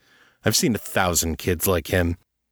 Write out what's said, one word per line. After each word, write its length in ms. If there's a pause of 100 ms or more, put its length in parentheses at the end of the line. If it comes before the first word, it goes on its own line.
(440)
I've 140
seen 180
a 40
thousand 580
kids 300
like 200
him. 300 (340)